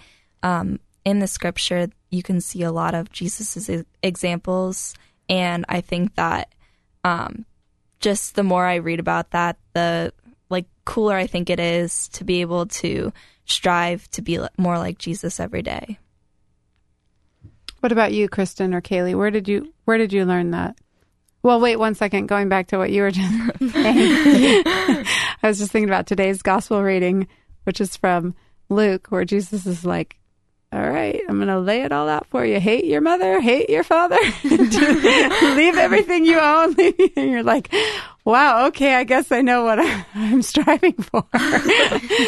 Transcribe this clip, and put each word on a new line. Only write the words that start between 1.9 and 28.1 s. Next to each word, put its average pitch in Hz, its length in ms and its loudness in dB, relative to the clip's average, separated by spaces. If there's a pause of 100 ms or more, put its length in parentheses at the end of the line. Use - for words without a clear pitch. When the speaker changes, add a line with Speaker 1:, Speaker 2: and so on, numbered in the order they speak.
Speaker 1:
you 180 120 -4
can 180 180 -2
see 175 220 -8
a 165 100 -4
lot 165 220 -4
of 170 160 -6
Jesus's 202 600 -10
e-, 165 140 -6 (180)
examples, 185 920 -6 (340)
and 175 400 -2
I 180 120 -4
think 175 360 -4
that, - 360 -4 (520)
um, 180 420 -4 (540)
just - 340 -4
the 202 80 0
more 180 240 2
I 180 100 0
read 165 240 -4
about 170 300 -4
that, 175 260 -2 (160)
the, 170 400 -2 (380)
like, 185 160 -4 (180)
cooler 214 320 -2
I 185 100 -2
think 175 220 -6
it 175 120 -2
is 170 480 -4
to - 160 -16
be 180 180 0
able 175 240 -4
to - 460 -6 (340)
strive 175 640 -2
to 180 100 -10
be 170 160 -4
li-, - 100 -6 (100)
more 175 200 0
like 175 200 -6
Jesus - 420 -8
every 175 220 -8
day. - 360 -10 (1800)
Speaker 2:
What 233 120 0
about 214 200 2
you, 208 160 0
Kristen 190 460 -4
or 175 60 -2
Kaylee? 180 360 -2
Where 208 140 0
did 202 180 -4
you, 214 240 -4 (140)
where 226 120 2
did 214 140 0
you 196 120 2
learn 180 280 0
that? 175 240 -6 (640)
Well, 240 160 4
wait 233 180 2
one 220 200 0
second. 196 320 -2
Going 202 200 0
back 190 200 -2
to 190 100 -2
what 185 140 -2
you 202 100 2
were 196 80 2
just 185 180 -2 (300)
<laughs> - 0 - (140)
saying. 294 920 6
<laughs> - 0 -
I 359 400 0 (380)
was 214 160 2
just 208 140 -6
thinking 214 160 2
about 185 180 0
today's 190 360 0
gospel 202 400 0
reading, 190 440 0 (380)
which 190 160 -4
is 190 160 -4
from 180 400 0 (320)